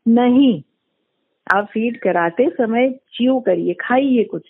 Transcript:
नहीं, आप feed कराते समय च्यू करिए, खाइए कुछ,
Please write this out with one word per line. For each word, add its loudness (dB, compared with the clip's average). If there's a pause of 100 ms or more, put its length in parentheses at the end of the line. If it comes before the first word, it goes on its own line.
नहीं, 4 (960)
आप 0
feed -6
कराते 0
समय 0
च्यू -2
करिए, -2
खाइए 0
कुछ, -10